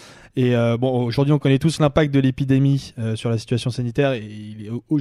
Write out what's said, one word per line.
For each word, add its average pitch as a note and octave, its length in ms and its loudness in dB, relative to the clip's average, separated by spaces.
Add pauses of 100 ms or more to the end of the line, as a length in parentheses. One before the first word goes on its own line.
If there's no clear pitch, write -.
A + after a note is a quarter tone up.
(340)
Et, B2 220 2
euh, A#2 200 2
bon, B2 280 0
aujourd'hui, C#3 280 2
on D3 60 4
connaît C#3 200 4
tous D3+ 200 0
l'impact D3+ 340 2
de C#3 60 2
l'épidémie, C3+ 800 0
euh, A2+ 160 -4
sur A#2 160 -4
la A2+ 80 0
situation A#2+ 320 -4
sanitaire, B2 420 -2
et A2 120 -6
il G#2+ 420 -14
est G#2 40 -12
au-, A#2+ 120 -8 (180)